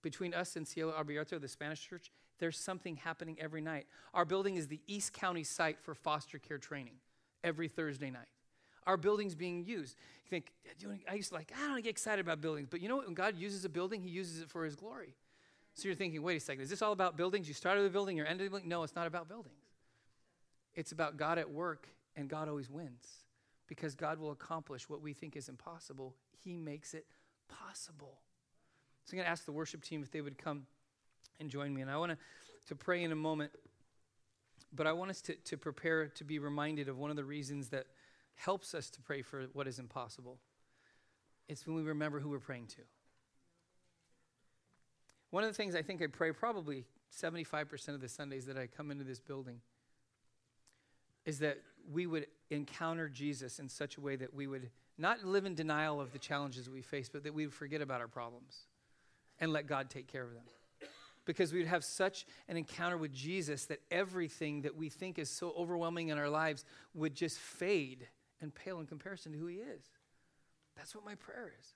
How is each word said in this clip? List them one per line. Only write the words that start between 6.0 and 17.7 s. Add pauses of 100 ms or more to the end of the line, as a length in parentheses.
care
training (460)
every
Thursday
night. (580)
Our
building's
being
used. (280)
You
think, (120)
"Do
you
wanna,"
I
used
to,
like,
"I
don't
get
excited
about
buildings."
But
you
know
what?
When
God
uses
a
building,
he
uses
it
for
his
glory. (580)
So
you're
thinking,
"Wait
a
second,
is
this
all
about
buildings?
You
started